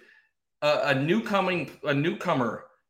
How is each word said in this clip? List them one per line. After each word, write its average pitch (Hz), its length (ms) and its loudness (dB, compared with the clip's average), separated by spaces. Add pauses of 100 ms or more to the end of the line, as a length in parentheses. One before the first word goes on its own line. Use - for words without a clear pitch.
(600)
a, 147 240 2
a 143 100 4
newcoming, 185 760 0 (120)
a 147 100 0
newcomer 143 720 -2 (240)